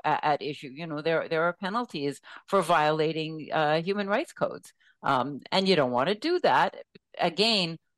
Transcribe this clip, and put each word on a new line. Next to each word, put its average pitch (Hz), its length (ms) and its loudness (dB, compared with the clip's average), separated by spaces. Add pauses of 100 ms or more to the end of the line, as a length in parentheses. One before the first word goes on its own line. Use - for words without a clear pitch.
a-, 151 200 0
at 147 160 2
issue. 139 320 -8
You 160 140 -10
know, 151 160 -6
there, 160 260 0
there 160 140 0
are 175 100 2
penalties 180 680 -4 (260)
for 196 160 4
violating, 156 920 2
uh, 156 300 2
human 196 260 -2
rights 233 240 -2
codes. - 400 -6 (300)
Um, 131 380 0 (100)
and 190 180 0
you 185 80 4
don't 135 140 4
wanna 135 240 2
do 330 260 -2
that. 156 360 2 (420)
Again, 180 580 0 (220)